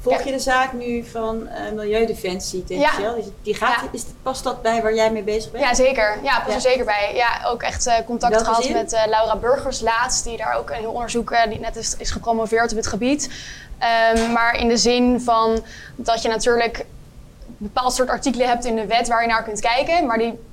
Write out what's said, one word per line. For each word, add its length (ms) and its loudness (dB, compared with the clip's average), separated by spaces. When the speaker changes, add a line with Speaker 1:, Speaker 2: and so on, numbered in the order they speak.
Speaker 1:
Volg 180 2
Speaker 2:
ja. 60 -4
Speaker 1:
je 80 -2
de 60 -2
zaak 340 0
nu 320 -4
van, 440 -6
eh, 240 -8
Milieudefensie, 920 -2
denk 160 -4
Speaker 2:
Ja. 160 4
Speaker 1:
je 60 -4
wel? 120 -2
Dus 100 -4
die 120 -2
gaat, 280 0
Speaker 2:
Ja. 100 -8
Speaker 1:
is, 100 -10
past 220 -6
dat 180 -4
bij 200 2
waar 120 2
jij 180 4
mee 100 -4
bezig 280 -2
bent? 140 -2
Speaker 2:
Ja, 100 2
zeker. 480 4
Ja, 140 2
past 120 -2
Speaker 1:
Ja. 60 0
Speaker 2:
er 60 -2
zeker 240 4
bij. 300 0
Ja, 320 2
ook 160 -2
echt, 240 -2
eh, 80 4
contact 260 0
Speaker 1:
Welke 160 4
Speaker 2:
gehad 160 2
Speaker 1:
zin? 80 0
Speaker 2:
met, 200 -2
eh, 140 2
Laura 300 2
Burgers 440 0
laatst, 440 0
die 120 -6
daar 180 -2
ook 160 -4
een 60 -6
heel 140 -6
onderzoek, 400 -4
eh, 200 4
die 100 -8
net 160 -8
is, 220 -6
is 120 -4
gepromoveerd 600 0
op 60 -4
het 100 -2
gebied. 440 0
Ehm, 540 2
maar 240 2
in 120 2
de 80 4
zin 440 4
van 440 2
dat 260 0
je 60 0
natuurlijk 500 2
een 800 -16
bepaald 380 -2
soort 140 0
artikelen 400 0
hebt 160 0
in 120 0
de 100 -2
wet 220 2
waar 140 2
je 60 0
naar 160 2
kunt 160 -6
kijken, 460 2
maar 120 2
die 200 -2